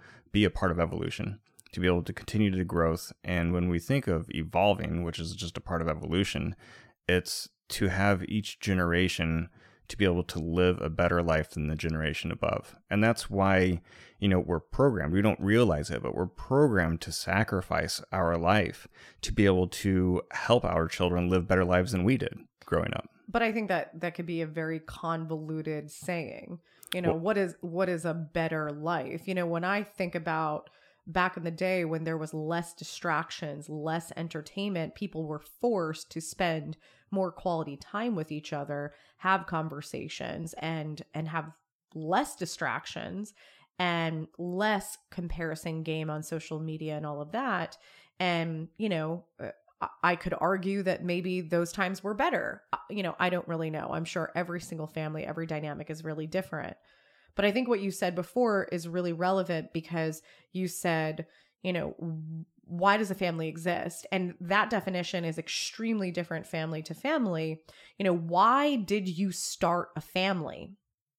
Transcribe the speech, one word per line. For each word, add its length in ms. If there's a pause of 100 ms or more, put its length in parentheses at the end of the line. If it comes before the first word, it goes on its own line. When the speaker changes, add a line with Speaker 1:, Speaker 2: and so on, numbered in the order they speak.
(340)
Speaker 1:
be 100
a 60
part 220
of 80
evolution, 600 (320)
to 80
be 80
able 160
to 100
continue 380
the 120
growth. 480 (120)
And 300
when 160
we 100
think 280
of 220
evolving, 760
which 160
is 160
just 220
a 40
part 200
of 60
evolution, 680 (520)
it's 420 (200)
to 200
have 340
each 360
generation 880 (380)
to 100
be 80
able 180
to 160
live 420
a 80
better 340
life 260
than 180
the 80
generation 560
above. 440 (160)
And 120
that's 240
why, 540 (380)
you 80
know, 120
we're 200
programmed. 540
We 100
don't 160
realize 500
it, 140
but 100
we're 140
programmed 720
to 100
sacrifice 880 (120)
our 260
life 500 (340)
to 120
be 120
able 220
to 540 (100)
help 320
our 240
children 420
live 180
better 180
lives 260
than 120
we 140
did 200 (280)
growing 280
up. 160 (180)
Speaker 2:
But 140
I 100
think 180
that 300
that 140
could 140
be 140
a 60
very 320
convoluted 1120
saying. 680 (340)
You 80
know, 120
Speaker 1:
Well 60
Speaker 2:
what 180
is, 240
what 280
is 160
a 80
better 580
life? 560
You 60
know, 140
when 160
I 200
think 300
about 560 (380)
back 300
in 60
the 60
day 360
when 180
there 140
was 160
less 420
distractions, 920
less 480
entertainment, 800
people 320
were 140
forced 720
to 100
spend 560 (340)
more 200
quality 440
time 400
with 160
each 220
other, 400 (240)
have 300
conversations, 1120
and, 420 (140)
and 120
have 240 (440)
less 400
distractions 960 (460)
and 480 (100)
less 600 (120)
comparison 720
game 300
on 100
social 380
media 360
and 100
all 160
of 100
that. 460 (420)
And, 480 (100)
you 120
know, 360 (140)
uh, 100 (320)
I, 60 (160)
I 120
could 240
argue 440
that 200
maybe 380
those 300
times 320
were 100
better. 480 (100)
Uh, 60 (140)
you 100
know, 180
I 120
don't 160
really 240
know. 200
I'm 140
sure 300
every 260
single 260
family, 380
every 220
dynamic 420
is 140
really 240
different. 500 (580)
But 100
I 60
think 160
what 140
you 80
said 260
before 560
is 160
really 260
relevant 600
because 480 (300)
you 160
said, 580 (380)
you 80
know, 260
w-, 480 (200)
why 320
does 140
a 40
family 320
exist? 640
And 300
that 280
definition 540
is 140
extremely 720
different 340
family 380
to 100
family. 680 (360)
You 60
know, 120
why 600
did 320
you 240
start 640
a 60
family? 720 (460)